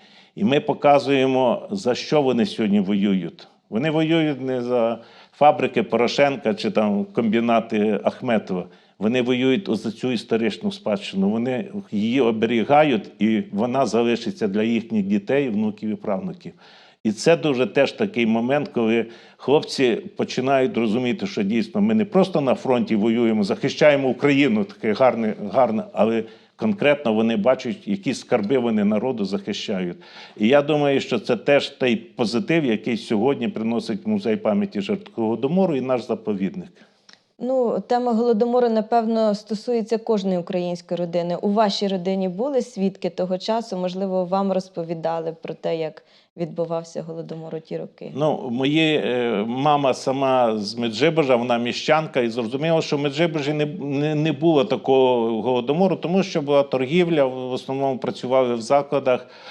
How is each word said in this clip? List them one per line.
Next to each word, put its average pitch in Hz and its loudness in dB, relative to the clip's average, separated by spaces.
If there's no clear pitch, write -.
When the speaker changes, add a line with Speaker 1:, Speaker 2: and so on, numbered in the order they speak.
Speaker 1:
І - -4
ми 139 4
показуємо, 131 2
за 104 0
що 151 0
вони 120 2
сьогодні 104 0
воюють. 98 -2
Вони 131 -2
воюють 156 0
не 131 -2
за 117 0
фабрики 131 4
Порошенка 120 2
чи 104 -4
там 101 0
комбінати 113 0
Ахметова. 104 -2
Вони 117 0
воюють 123 0
за 110 -6
цю 127 -4
історичну 110 -2
спадщину. 98 -2
Вони 117 -2
її 113 0
оберігають, 117 2
і 107 2
вона 123 0
залишиться 113 0
для 104 0
їхніх 110 -2
дітей, 123 0
внуків 107 -2
і 104 -4
правнуків. 95 -6
І 110 2
це 160 4
дуже 135 0
теж 139 2
такий 117 -2
момент, 120 0
коли 113 0
хлопці 131 2
починають 131 -2
розуміти, 113 0
що 107 -4
дійсно 107 -2
ми 110 2
не 107 2
просто 180 0
на 123 2
фронті 117 0
воюємо, 110 2
захищаємо 135 2
Україну, 139 2
таке 107 -4
гарне, 117 2
гарне, 110 2
але 110 0
конкретно 117 0
вони 113 2
бачать, 120 -2
які 104 -4
скарби 120 -2
вони 113 0
народу 107 0
захищають. 95 -6
І 107 2
я 143 6
думаю, 143 2
що 120 -2
це 123 -2
теж 143 2
той 123 0
позитив, 120 -2
який 110 -2
сьогодні 120 -2
приносить 110 -4
музей 107 0
пам'яті 104 -2
жертв 98 -6
Голодомору 135 0
і 127 -2
наш 127 -2
заповідник. 98 -6
Speaker 2:
Ну, 247 0
тема 247 0
Голодомору, 240 2
напевно, 220 0
стосується 220 -4
кожної 196 0
української 175 -4
родини. 175 -2
У 208 0
вашій 202 2
родині 190 -2
були 247 -2
свідки 190 -4
того 185 -4
часу? 220 -4
Можливо, 185 -2
вам 190 0
розповідали 165 -4
про 160 -10
те, 170 -4
як 156 -8
відбувався 165 -6
Голодомор 160 -12
у 160 -6
ті 165 -10
роки? - -12
Speaker 1:
Ну, 139 -2
мої, 147 2
е, 120 0
мама 139 2
сама 131 0
з 107 -6
Меджибожа, 131 2
вона 120 2
міщанка, 139 0
і 117 0
зрозуміло, 135 0
що 151 -2
в - -2
Меджибожі 147 0
не, 151 0
не, 147 -2
не 156 2
було 143 4
такого 123 2
Голодомору, 127 0
тому 175 0
що 170 -4
була 143 2
торгівля, 143 2
в 127 -4
основному 135 -4
працювали 123 0
в 113 -6
закладах, 131 0